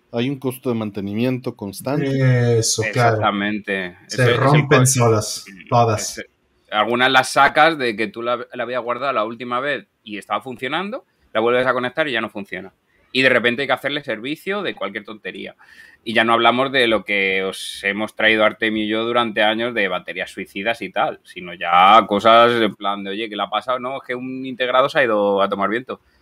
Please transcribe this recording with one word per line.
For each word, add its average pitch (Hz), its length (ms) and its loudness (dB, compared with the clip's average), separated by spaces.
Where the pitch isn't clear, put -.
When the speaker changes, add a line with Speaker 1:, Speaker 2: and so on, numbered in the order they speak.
Speaker 1:
hay 120 160 -2
un 139 100 -6
costo 131 300 -6
de 120 80 0
mantenimiento 113 800 -4
constante. 127 1000 0
Speaker 2:
Eso, 110 240 -2
claro. 113 240 2
Speaker 3:
Exactamente. 101 800 -2
Speaker 2:
Se 117 160 -4
Speaker 3:
Ese, 120 80 4
ese 120 40 4
Speaker 2:
rompen 135 460 4
Speaker 3:
co-, 127 60 4
Speaker 2:
solas, 113 600 0
todas. - 500 0
Speaker 3:
ese, 107 100 -14
algunas 120 400 2
las 131 200 2
sacas 151 460 4
de 120 200 -2
que 107 100 -2
tú 110 160 -10
la, 120 300 -4
la 123 100 -8
habías 123 200 -6
guardado 120 300 -4
la 110 120 0
última 120 340 -6
vez 131 280 -4
y 104 120 -12
estaba 104 240 -6
funcionando, 151 640 -8
la 110 80 -2
vuelves 123 260 2
a 127 60 4
conectar 123 340 -2
y 143 60 -6
ya 117 80 -2
no 110 100 -4
funciona. 95 420 -12
Y 127 60 0
de 131 80 6
repente 120 340 2
hay 131 60 -6
que 131 60 0
hacerle 143 280 -4
servicio 143 600 -8
de 123 120 -6
cualquier 101 300 -10
tontería. 101 500 -14
Y 117 120 -6
ya 117 100 6
no 117 80 4
hablamos 120 400 4
de 127 160 2
lo 107 160 0
que 95 400 0
os - 400 -8
hemos 101 320 -4
traído 110 260 4
Artemio 107 420 0
y 107 40 -4
yo 110 160 -2
durante 117 380 0
años 113 320 0
de 104 120 0
baterías 90 440 -6
suicidas 98 500 -6
y 95 80 -8
tal, 117 340 -4
sino 87 300 -16
ya 90 560 6
cosas 113 520 6
en 104 140 0
plan 101 300 -6
de, 98 60 -8
"Oye, 107 180 -8
¿qué 104 80 -10
le 101 60 -4
ha 98 80 -6
pasado?". 107 280 -2
"No, 131 200 -8
es 123 80 -14
que 127 80 -6
un 131 320 -10
integrado 127 420 2
se 156 100 -4
ha 139 60 4
ido 101 380 2
a 98 60 2
tomar 98 200 -2
viento". 113 320 -6